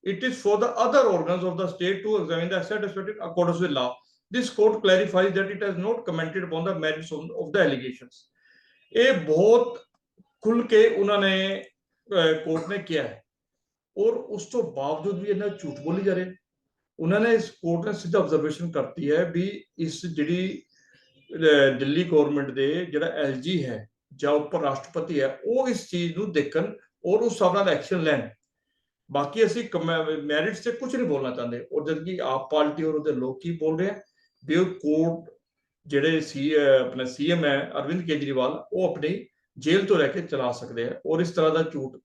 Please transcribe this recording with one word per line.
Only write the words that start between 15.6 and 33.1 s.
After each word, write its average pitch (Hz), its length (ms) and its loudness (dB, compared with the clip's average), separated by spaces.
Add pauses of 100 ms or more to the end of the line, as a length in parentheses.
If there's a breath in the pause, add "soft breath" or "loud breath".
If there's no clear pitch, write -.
ਬੋਲੀ 175 220 -4
ਜਾ 190 120 0
ਰਹੇ। 185 200 -6 (640)
ਉਹਨਾਂ 180 220 2
ਨੇ, 226 140 4
ਇਸ - 160 0
ਕੋਰਟ 170 360 -2
ਨੇ 214 60 -4
ਸਿੱਧਾ 180 260 -2
ਆਬਜ਼ਰਵੇਸ਼ਨ 151 520 0
ਕਰਤੀ 143 400 -4
ਹੈ 165 200 2
ਵੀ 185 340 -4 (140)
ਇਸ 160 280 -6
ਜਿਹੜੀ, 170 560 -2 (720 soft breath)
ਅਹ, 143 440 6
ਦਿੱਲੀ 143 260 0
ਗੌਰਮੈਂਟ 143 460 2
ਦੇ 139 340 0
ਜਿਹੜਾ 151 220 -2
ਐਲ 139 260 -2
ਜੀ 143 320 -2
ਹੈ 110 240 -8 (280)
ਜਾਂ 147 160 0
ਉੱਪਰ 151 280 0
ਰਾਸ਼ਟਰਪਤੀ 147 600 -4
ਹੈ, 135 240 -2
ਉਹ 247 240 0
ਇਸ 214 200 -4
ਚੀਜ਼ 170 300 -4
ਨੂੰ 196 140 -4
ਦੇਖਣ 156 400 -2 (340 loud breath)
ਔਰ 202 140 4
ਉਸ 233 120 2
ਹਿਸਾਬ 180 220 2
ਨਾਲ 196 140 2
ਐਕਸ਼ਨ 165 340 -2
ਲੈਣ। 143 260 0 (840)
ਬਾਕੀ 147 360 2
ਅਸੀਂ 202 220 -2
ਕਮੈ-, 160 540 -2
ਮੈਰਿਟਸ 156 380 -2
'ਤੇ 240 120 -4
ਕੁਛ 254 220 -6
ਨਹੀਂ 240 140 0
ਬੋਲਣਾ 135 220 -2
ਚਾਹੁੰਦੇ। 120 420 -8
ਔਰ 147 160 -2
ਜਦ 156 160 -4
ਕਿ 185 180 -6
ਆਪ 131 280 -4
ਪਾਰਟੀ 151 320 0
ਔਰ 156 120 -2
ਉਹਦੇ 151 180 -2